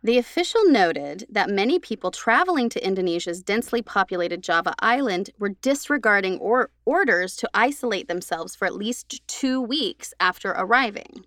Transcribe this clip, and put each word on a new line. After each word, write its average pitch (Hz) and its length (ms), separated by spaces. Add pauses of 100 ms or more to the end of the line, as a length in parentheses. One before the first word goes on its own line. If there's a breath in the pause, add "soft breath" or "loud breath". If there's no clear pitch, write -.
The 233 140
official 349 480
noted 170 640
that 196 200
many 208 280
people 196 320
traveling 269 600
to - 140
Indonesia's 185 580
densely 226 400
populated 180 600
Java 165 380
Island 226 480 (100)
were 202 120 (100)
disregarding 214 800
or-, 214 320 (160)
orders 226 500
to - 160
isolate 233 560
themselves 175 480
for - 80
at 185 100
least - 540
two 262 320
weeks 247 580
after 185 340
arriving. 202 760